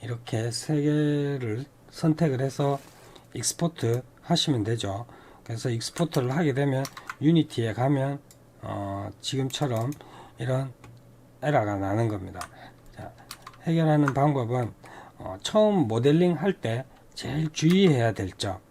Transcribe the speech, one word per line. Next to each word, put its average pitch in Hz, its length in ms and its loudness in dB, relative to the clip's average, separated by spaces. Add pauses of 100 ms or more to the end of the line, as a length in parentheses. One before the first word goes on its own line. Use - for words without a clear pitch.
이렇게 117 500 -4
세 151 300 -2
개를 143 840 0 (240)
선택을 156 520 0
해서 139 380 0 (540)
익스포트 123 680 -2 (180)
하시면 147 420 0
되죠. 107 440 -4 (360)
그래서 117 260 -6
익스포트를 123 680 -2
하게 151 180 2
되면 135 320 0 (360)
유니티에 147 520 2
가면, 139 460 0 (420)
어, 101 480 -8 (120)
지금처럼 131 680 -2 (460)
이런 131 340 -2 (680)
에러가 110 360 2
나는 104 320 0
겁니다. 92 380 -8 (480)
자, - 160 -16 (520)
해결하는 156 500 4
방법은, 127 580 0 (460)
어, 98 240 -12
처음 208 460 4
모델링 147 480 4
할 185 260 -2
때 117 240 -4 (300)
제일 151 380 -4
주의해야 156 580 4
될 101 200 -6
점, 95 280 -6 (120)